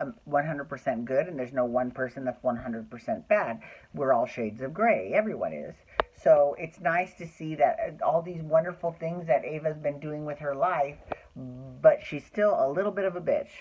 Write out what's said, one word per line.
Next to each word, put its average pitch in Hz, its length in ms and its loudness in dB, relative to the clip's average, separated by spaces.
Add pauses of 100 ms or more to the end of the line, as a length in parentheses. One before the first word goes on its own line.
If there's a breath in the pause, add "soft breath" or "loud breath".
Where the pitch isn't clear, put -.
um, 135 140 -6 (100)
one 143 220 2
hundred 147 220 -6
percent 123 380 -4
good 135 220 2
and 160 100 -8
there's 123 140 -6
no 127 120 2
one 123 260 0
person 131 340 -6
that's 127 180 -6
one 123 140 0
hundred 117 340 -8
percent 117 380 -6
bad. 160 340 0 (320 loud breath)
We're 135 180 2
all 120 140 4
shades 110 340 -6
of 135 140 -6
gray. 196 400 2
Everyone 127 400 0
is. 73 200 -10 (480 loud breath)
So 147 360 6
it's 165 220 -10
nice 175 340 0
to 170 120 -12
see 156 300 -8
that, 135 220 4 (240)
uh, - 20 -2
all 160 180 2
these 165 200 -10
wonderful 165 500 0
things 165 340 -6
that 156 180 4
Ava's 156 340 -4
been 143 200 -4
doing 151 260 -8
with 147 140 -6
her 143 160 -4
life, 147 440 0 (360 loud breath)
but 131 680 2
she's 143 220 -8
still 208 340 2
a 135 120 2
little 196 220 0
bit 196 120 -2
of 180 120 -2
a 175 40 -6
bitch. - 300 -2 (100)